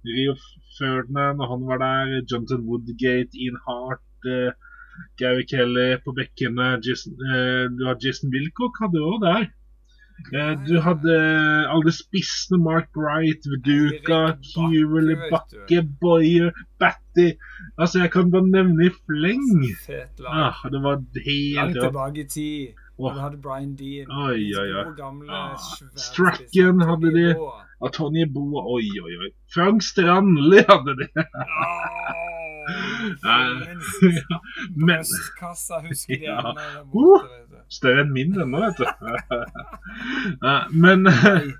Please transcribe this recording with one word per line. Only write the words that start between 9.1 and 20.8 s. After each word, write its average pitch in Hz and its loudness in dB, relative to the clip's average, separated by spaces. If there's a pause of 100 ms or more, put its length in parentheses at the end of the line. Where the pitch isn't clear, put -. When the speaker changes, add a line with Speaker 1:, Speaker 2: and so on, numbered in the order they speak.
Speaker 1:
også 214 -2
der. 190 2 (680)
Eh, - -20
du 131 -10
Speaker 2:
Ja, 147 -2
ja, 151 -2
ja. 170 4
Speaker 1:
hadde 160 2 (500)
alle 160 2
spissene, - -2
Mark 160 0
Wright, 156 -2
Viduka, 147 0
Speaker 2:
Eirik 160 -2
Bakke, - -20
Speaker 1:
Kewell, 160 2
Speaker 2:
vet 160 -2 (240)
du. 107 -20
Speaker 1:
Bakke, 165 2 (160)
Boyer, 170 6 (240)
Batty. 175 4 (440)
Altså, 170 0
jeg 175 2
kan 180 4
bare 185 4
nevne 185 4
i 180 4 (100)
fleng. 175 -2 (380)
Speaker 2:
Fet 131 -14
lag. 127 -10 (220)
Speaker 1:
Ah, - -14
det 135 -2